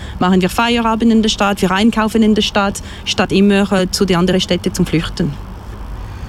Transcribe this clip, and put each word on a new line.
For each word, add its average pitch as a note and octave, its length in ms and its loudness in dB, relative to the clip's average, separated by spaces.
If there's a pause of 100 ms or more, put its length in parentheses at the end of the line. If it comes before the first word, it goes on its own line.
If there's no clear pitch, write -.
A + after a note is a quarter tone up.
(200)
machen F#3 220 4
wir F3+ 80 2
Feierabend A#3 600 2
in A3 120 4
der A3 60 0
Stadt, G3+ 320 0
wir F#3+ 100 0
einkaufen A3 520 2
in G#3+ 120 4
der G#3 80 2
Stadt, G3+ 380 -2 (220)
statt - 280 -2
immer, G3 420 4
äh, F#3 180 0
zu - 140 0
den F#3 120 2
anderen F3+ 220 2
Städten F3+ 340 -2
zu F#3 120 0
flüchten. D#3+ 480 -2 (960)